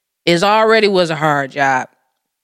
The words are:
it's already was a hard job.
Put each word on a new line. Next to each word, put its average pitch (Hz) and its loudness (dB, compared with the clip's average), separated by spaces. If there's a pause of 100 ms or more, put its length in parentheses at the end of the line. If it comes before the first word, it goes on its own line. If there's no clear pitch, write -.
(260)
it's 170 2
already 220 2
was 185 0
a 160 -6
hard 143 -2
job. 135 -2 (560)